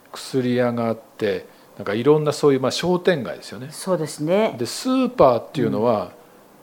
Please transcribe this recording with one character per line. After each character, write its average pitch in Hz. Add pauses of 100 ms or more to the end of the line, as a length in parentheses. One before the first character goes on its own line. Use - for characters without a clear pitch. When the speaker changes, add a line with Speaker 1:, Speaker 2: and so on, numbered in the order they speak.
(120)
Speaker 1:
薬 123
屋 123
が 117
あ 113
っ 113
て、 98 (320)
な 104
ん -
か 101
い 117
ろ 151
ん 151
な 147
そ -
う 139
い 131
う、 -
ま 127
あ、 -
商 175
店 165
街 78
で -
す -
よ 101
ね。 139
Speaker 2:
そ -
う 175
で 156
す -
ね。 185
Speaker 1:
で、 120
ス -
ー 254
パ 135
ー -
っ -
て 135
い 117
う 107
の 104
は、 113 (520)